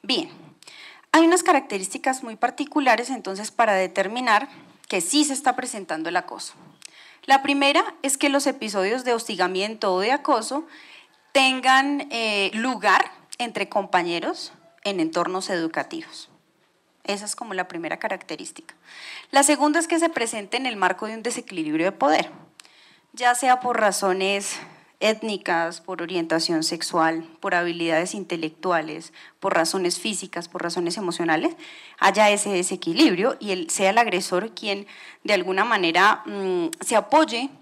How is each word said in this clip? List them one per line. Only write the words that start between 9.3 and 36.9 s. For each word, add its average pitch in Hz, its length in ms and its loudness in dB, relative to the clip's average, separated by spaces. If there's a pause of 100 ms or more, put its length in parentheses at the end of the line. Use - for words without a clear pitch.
o 185 60 2
de 214 120 0
acoso 277 540 0 (680)
tengan, 262 800 2
eh, 208 420 0
lugar 220 580 2 (260)
entre 214 300 -4
compañeros 180 880 -2 (300)
en 196 160 -4
entornos 175 500 -2
educativos. 160 800 -6 (720)
Esa 202 220 -6
es 208 100 -8
como 220 180 -10
la 185 140 -4
primera 165 300 -6
característica. - 800 -10 (560)
La 277 120 6
segunda 294 360 2
es 330 80 -2
que 330 120 0
se 330 100 2
presente 226 460 -6
en 262 120 -4
el 220 100 -4
marco 185 300 0
de 220 80 -8
un 220 80 -14
desequilibrio 170 600 -4
de 196 60 2
poder, - 400 2 (800)
ya 247 220 2
sea 247 260 4
por 247 200 0
razones 196 800 0 (420)
étnicas, 190 800 -2
por 175 220 -10
orientación 165 640 0
sexual, 160 600 0 (160)
por 190 140 -2
habilidades 170 640 0
intelectuales, 165 1000 -4 (260)
por 190 140 -2
razones 175 460 0
físicas, 185 480 -8
por 175 160 -10
razones 170 340 -4
emocionales, 170 580 -2 (440)
haya 208 320 6
ese 202 180 0
desequilibrio 185 880 2
y 208 120 -6
el, 180 180 -4
sea 190 220 2
el 226 80 6
agresor 208 560 0
quien 196 320 -6 (360)
de 208 100 2
alguna 190 320 2
manera, 196 600 4
mm, 185 440 -2 (120)
se 226 140 -2